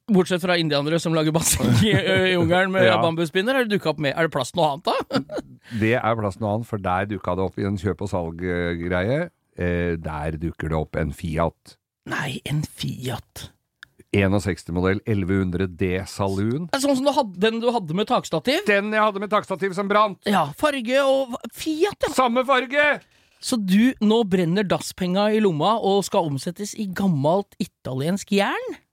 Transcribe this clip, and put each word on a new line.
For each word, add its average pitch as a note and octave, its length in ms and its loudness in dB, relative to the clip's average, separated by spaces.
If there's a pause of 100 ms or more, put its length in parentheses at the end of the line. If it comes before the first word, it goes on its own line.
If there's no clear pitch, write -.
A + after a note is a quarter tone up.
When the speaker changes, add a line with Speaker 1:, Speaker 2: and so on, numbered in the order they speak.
Speaker 1:
Bortsett F#3 340 4
fra F3+ 140 2
indianere D#3 460 0
som E3 120 -2
lager D#3 200 2
basseng D#3 380 2 (120)
i, G#3+ 80 4
eh, F#3+ 400 4
i F3+ 60 2
Ungarn F3 340 2
med F#3+ 120 4
Speaker 2:
<laughs> A2+ 80 8
Ja. A2 100 4
Speaker 1:
bambuspinner, E3+ 540 0
er B3+ 100 2
det G#3+ 140 -4
dukket - 160 -4
opp D3 40 -10
med, C#3+ 160 0
er E3 120 2
det D3 40 -4
plass C3 200 -4
til F3+ 100 0
noe D3+ 80 2
annet C#3+ 160 -6
da? - 560 -2
<laughs> B2 400 -10
Speaker 2:
Det A2 140 4
er A#2 200 0
plass G#2 220 -4
til A2+ 80 -4
noe G2+ 100 0
annet, A2+ 120 -6
for A2 100 -6
der F#2 300 -2
dukket F#2 300 -4
det F#2+ 60 0
opp F2+ 160 -4
i G#2+ 60 -2
en G2+ 120 0
kjøp- F2+ 240 -2
og G2+ 80 -6
salggreie. F2 1200 -2 (280)
Eh, F2 400 0
der D#2 400 -6
dukker D#2+ 320 -6
det D#2 80 -2
opp D#2 180 -4
en D#2 160 -2
Fiat. E2 640 -4 (300)
Speaker 1:
Nei, - 400 -6
en D3+ 180 -2
Fiat. - 880 -10 (600)
Speaker 2:
Enogseksti G2 680 0
modell, F#2 300 0
elleve G2 340 0
hundre F#2 280 -2
D F2+ 260 -2 (100)
Saloon. G#2 640 -4
Speaker 1:
Er G#3 80 -6
det C4+ 80 -2
sånn C#4+ 160 2
som C4 80 -2
du C#4+ 80 2
hadde, G#3+ 240 -2
den A3+ 220 0
du A#3+ 100 0
hadde F#3+ 240 -2
med G#3 140 -2
takstativ? B3 580 0
Speaker 2:
Den G3+ 240 2
jeg G#3+ 80 0
hadde G#3 240 2
med G3+ 80 -6
takstativ G3 420 -2
som G3+ 140 -4
brant. G#3 400 2
Speaker 1:
Ja, F3+ 240 2
farge C4+ 480 0
og C4+ 380 0 (160)
Fiat, D#4+ 500 -2
ja. A4 80 0
Speaker 2:
Samme B3+ 320 2
farge! C4+ 540 2 (440)
Speaker 1:
Så - 140 -2
du, G#3+ 380 4 (100)
nå G#3+ 240 6
brenner F#3 400 2
dasspenga F3+ 640 0
i A3 80 4
lomma G3 400 2
og F#3+ 240 2
skal F3+ 240 0
omsettes E3+ 500 -6
i G#3+ 140 -4
gammelt F3 680 0
italiensk D#3+ 760 -4
jern? D#4+ 400 -2 (180)